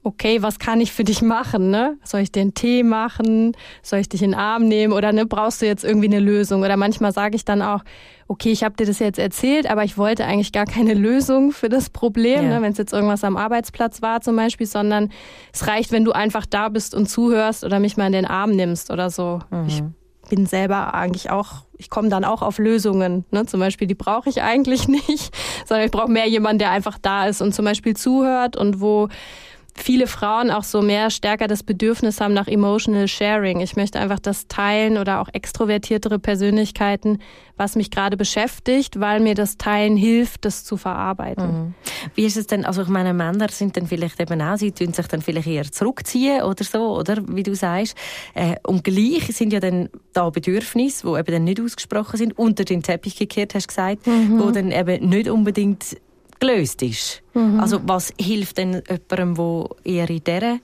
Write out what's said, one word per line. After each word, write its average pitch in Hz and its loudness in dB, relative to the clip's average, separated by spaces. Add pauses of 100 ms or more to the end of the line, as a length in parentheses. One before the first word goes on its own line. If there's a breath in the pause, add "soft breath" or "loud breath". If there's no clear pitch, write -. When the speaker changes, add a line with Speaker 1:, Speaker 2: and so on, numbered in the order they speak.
Speaker 1:
okay, 220 0
was 214 -2
kann 226 0
ich 233 0
für 233 -2
dich 208 2
machen, 226 2
ne? 262 0
Soll - -4
ich 196 0
dir 196 0
einen 196 2
Tee 240 2
machen? 226 2 (280 loud breath)
Soll - -2
ich 196 -2
dich 185 -2
in 196 4
den - 0
Arm 226 2
nehmen? 214 4
Oder, 208 2
ne, 214 4
brauchst 214 -2
du - 2
jetzt 208 0
irgendwie 214 4
eine 202 4
Lösung? 202 2
Oder 196 2
manchmal 202 2
sage 208 -2
ich 214 -4
dann 202 0
auch, 202 -2 (460 loud breath)
okay, 226 0
ich 220 2
hab 208 -2
dir 226 2
das 202 0
jetzt 208 0
erzählt, 262 0
aber 214 0
ich 208 -4
wollte 214 0
eigentlich 202 0
gar 208 0
keine 220 2
Lösung 262 4
für 240 -2
das 254 0
Problem, 233 2
Speaker 2:
Ja. 233 2
Speaker 1:
ne? - 0
Wenn's 208 0
jetzt 208 -4
irgendwas 208 0
am 196 0
Arbeitsplatz 226 -2
war 226 -2
zum 233 0
Beispiel, 226 0
sondern 208 0 (440 loud breath)
es - -6
reicht, 220 0
wenn 220 4
du 226 4
einfach 214 0
da 214 -2
bist 214 -6
und 202 2
zuhörst 220 2
oder 196 0
mich 202 2
mal 202 2
in 190 2
den 190 2
Arm 202 0
nimmst 175 0
oder 180 -2
so. 175 -4 (100)
Speaker 2:
Mhm. 170 -4
Speaker 1:
Ich 151 -2 (480)
bin 196 2
selber 190 -2
eigentlich 180 -4
auch, 202 -6 (140)
ich - -20
komm 214 0
dann 190 0
auch 220 -2
auf 202 -4
Lösungen, 190 2
ne? 214 0
Zum 190 -2
Beispiel, 190 0
die 190 -2
brauche 233 -2
ich - -2
eigentlich 254 2
<laughs> - -
nicht, 285 0 (340 loud breath)
sondern 220 2
ich - 0
brauche 220 0
mehr 226 4
jemanden, 214 2
der 208 2
einfach 196 -2
da 196 0
ist 202 -2
und 196 0
zum 214 0
Beispiel 208 0
zuhört 254 2
und 202 0
wo 208 2 (680 loud breath)
viele 254 2
Frauen 220 0
auch 208 0
so 208 0
mehr 208 2
stärker 214 -2
das 208 -2
Bedürfnis 220 0
haben 208 2
nach 196 2
emotional 202 2
sharing. 208 0
Ich 180 -4
möchte 202 -2
einfach 196 -2
das - -6
teilen 214 0
oder 196 0
auch 190 -4
extrovertiertere 208 -2
Persönlichkeiten, 202 0 (400 loud breath)
was 202 -2
mich 208 0
gerade 202 -2
beschäftigt, 226 -2
weil 208 2
mir 214 4
das 202 -2
Teilen 208 2
hilft, 226 2
das - -4
zu 202 -6
verarbeiten. 185 -4
Speaker 2:
Mhm. 165 -4 (420 loud breath)
Wie 214 0
ist 208 0
es 208 -4
denn, 196 0
also 190 -2
ich 170 -4
meine, 185 0
Männer 180 0
sind 196 -4
dann 175 -2
vielleicht 170 -4
eben 165 -2
auch, 170 -2
sie 202 -2
tun 175 -4
sich 170 -4
dann 156 -4
vielleicht 160 -4
eher 147 -4
zurückziehen 262 0
oder 196 -2
so, 220 -2
oder? 202 -2 (100)
Wie 185 -4
du 202 -2
sagst. 190 -2 (360 loud breath)
Äh, 170 0 (100)
und 185 0
gleich 220 2
sind 214 0
ja 208 0
dann 180 -2 (240)
da 175 2
Bedürfnisse, 220 -2
die 156 -2
eben 165 -4
dann 165 2
nicht 190 0
ausgesprochen 220 -6
sind, 226 -2
unter 214 2
den 180 -2
Teppich 180 -4
gekehrt, 208 -4
hast 196 -2
du - -20
gesagt, 196 -4
Speaker 1:
Mhm. 226 4
Speaker 2:
wo 208 4
dann 190 0
eben 180 0
nicht 214 2
unbedingt 202 0 (400)
gelöst 220 0
ist. - -6 (120)
Speaker 1:
Mhm. 214 4
Speaker 2:
Also 208 2
was 185 -2
hilft 202 -2
denn 185 -2
jemandem, 180 -2
wo 170 -2 (160)
eher 170 -2
in 165 -4
dieser 220 -2